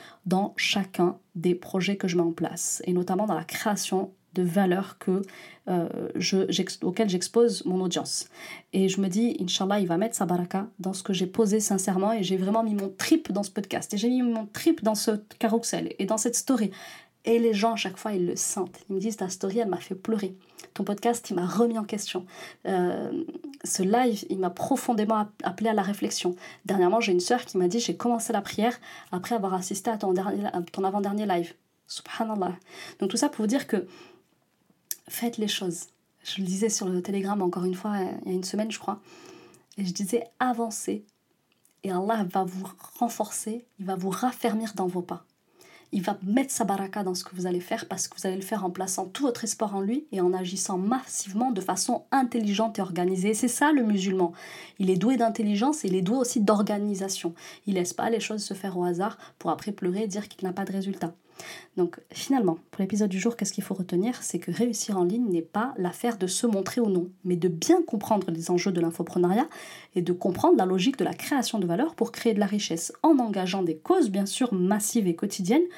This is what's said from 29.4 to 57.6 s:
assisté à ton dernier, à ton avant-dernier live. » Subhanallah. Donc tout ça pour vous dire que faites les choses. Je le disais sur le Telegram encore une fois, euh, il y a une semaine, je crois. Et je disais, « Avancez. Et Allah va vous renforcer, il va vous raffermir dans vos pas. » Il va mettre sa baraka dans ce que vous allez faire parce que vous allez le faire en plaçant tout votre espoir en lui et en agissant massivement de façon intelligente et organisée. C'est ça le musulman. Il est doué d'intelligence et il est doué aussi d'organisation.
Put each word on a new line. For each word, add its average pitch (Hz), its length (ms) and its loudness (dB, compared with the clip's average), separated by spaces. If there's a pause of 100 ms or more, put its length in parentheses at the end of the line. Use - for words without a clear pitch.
assisté 196 380 -2
à 214 60 -2
ton 196 160 2
dernier, 202 340 0
à 175 160 -2
ton 190 200 -6
avant-dernier 202 440 0
live. » 170 260 0 (320)
Subhanallah. 202 720 -4 (440)
Donc 196 120 0
tout 226 60 -2
ça 285 120 4
pour 226 140 -4
vous 214 40 2
dire 269 200 0
que 196 180 0 (1200)
faites 233 300 -6
les 214 100 -2
choses. 180 420 -4 (340)
Je - 180 -6
le 190 60 -2
disais 190 220 0
sur 202 200 -2
le 180 140 0
Telegram 196 400 -2
encore 180 220 0
une 185 100 0
fois, 208 240 -4
euh, 185 60 -2 (200)
il 196 40 -8
y - 20 -2
a 185 40 0
une 185 80 -2
semaine, 214 280 -4
je - 80 -10
crois. 208 200 -6 (800)
Et 196 80 -2
je 180 80 -2
disais, « 233 300 -2 (160)
Avancez. 226 640 -2 (800)
Et 196 80 -4
Allah 202 360 0
va 190 180 0
vous 185 200 -8 (320)
renforcer, 226 640 -4 (160)
il 190 60 -8
va 190 100 -2
vous 185 140 -2
raffermir 220 640 -2
dans 190 140 -2
vos 180 160 -2
pas. » - 200 -10 (680)
Il 190 100 0
va 202 200 -2
mettre 247 300 2
sa 233 100 0
baraka 196 400 -2
dans 180 120 -2
ce 185 100 -8
que 180 100 -16
vous 180 120 -4
allez 180 120 0
faire 220 300 -6
parce 180 180 -4
que - 100 -14
vous - 80 -6
allez 185 120 -2
le 190 40 -6
faire 190 220 -4
en 180 60 0
plaçant 190 380 -4
tout 269 160 -8
votre 240 200 0
espoir 208 320 -2
en 196 60 -2
lui 240 320 -2
et 190 80 0
en 180 100 4
agissant 185 460 -2
massivement 220 760 -2
de 190 80 -2
façon 185 520 -2
intelligente 226 680 2
et - 20 0
organisée. 185 520 0
C'est 233 160 2
ça 294 240 4
le 269 100 6
musulman. 190 480 2 (480)
Il 185 100 2
est 190 60 6
doué 226 220 4
d'intelligence 220 640 2
et 196 60 0
il 185 60 2
est 190 60 2
doué 214 180 2
aussi 247 200 0
d'organisation. 202 920 0 (340)